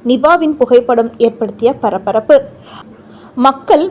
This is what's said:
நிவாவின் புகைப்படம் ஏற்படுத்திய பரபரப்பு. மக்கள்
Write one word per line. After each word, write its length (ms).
நிவாவின் 520
புகைப்படம் 640
ஏற்படுத்திய 520
பரபரப்பு. 540
மக்கள் 440